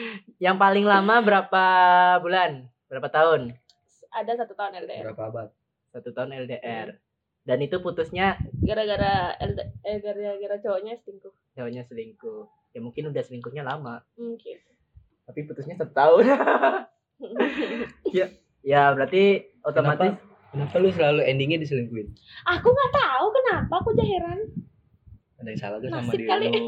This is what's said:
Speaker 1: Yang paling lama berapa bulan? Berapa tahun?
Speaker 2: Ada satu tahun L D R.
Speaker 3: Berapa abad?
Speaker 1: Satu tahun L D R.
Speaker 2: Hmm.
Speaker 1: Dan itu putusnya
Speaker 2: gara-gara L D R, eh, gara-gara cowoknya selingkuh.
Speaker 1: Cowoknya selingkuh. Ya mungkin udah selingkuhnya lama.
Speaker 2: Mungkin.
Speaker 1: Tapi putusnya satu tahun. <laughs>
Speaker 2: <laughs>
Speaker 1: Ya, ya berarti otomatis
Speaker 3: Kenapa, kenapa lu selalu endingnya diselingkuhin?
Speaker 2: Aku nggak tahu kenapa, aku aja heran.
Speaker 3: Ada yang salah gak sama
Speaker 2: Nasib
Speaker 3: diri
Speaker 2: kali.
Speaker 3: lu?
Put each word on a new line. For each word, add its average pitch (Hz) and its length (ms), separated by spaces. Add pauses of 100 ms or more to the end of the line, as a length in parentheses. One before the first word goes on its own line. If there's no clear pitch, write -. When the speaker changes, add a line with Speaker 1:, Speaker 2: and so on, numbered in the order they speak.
(400)
Speaker 1:
Yang 185 180
paling 196 280
lama 202 340
berapa 190 440 (560)
bulan? 175 320 (340)
Berapa 135 240
tahun? 151 480 (540)
Speaker 2:
Ada 226 280
satu 214 140
tahun 196 240
L 170 80
D - 100
R. - 120
Speaker 3:
Berapa 110 180
abad? 113 220 (440)
Speaker 1:
Satu 120 200
tahun 127 240
L 127 100
D 123 100
R. 113 360
Speaker 2:
Hmm. - 100 (420)
Speaker 1:
Dan 127 160
itu 143 200
putusnya 180 580 (180)
Speaker 2:
gara-gara 202 840
L 202 140
D 202 80
R, - 100 (140)
eh, 208 160
gara-gara 202 600
cowoknya 208 360
selingkuh. 196 380 (180)
Speaker 1:
Cowoknya 123 320
selingkuh. 113 600 (260)
Ya 120 80
mungkin 120 300
udah 135 120
selingkuhnya 123 420
lama. 131 420 (100)
Speaker 2:
Mungkin. 233 460 (640)
Speaker 1:
Tapi - 200
putusnya 147 320
satu - 160
tahun. 165 380
<laughs> 277 80 (800)
Speaker 2:
<laughs> 240 920
Speaker 1:
Ya, 190 180 (340)
ya 143 300
berarti 185 520 (180)
otomatis 151 540 (340)
Speaker 3:
Kenapa, - 20
kenapa 143 260
lu 190 120
selalu 151 320
endingnya 135 360
diselingkuhin? 120 540 (340)
Speaker 2:
Aku 359 220
nggak 508 260
tahu 339 400
kenapa, 494 400
aku 392 200
aja 453 120
heran. 359 340 (960)
Speaker 3:
Ada 117 120
yang 110 140
salah 104 160
gak - 120
sama 320 160
Speaker 2:
Nasib - 120
Speaker 3:
diri - 120
Speaker 2:
kali. 415 200
Speaker 3:
lu? - 180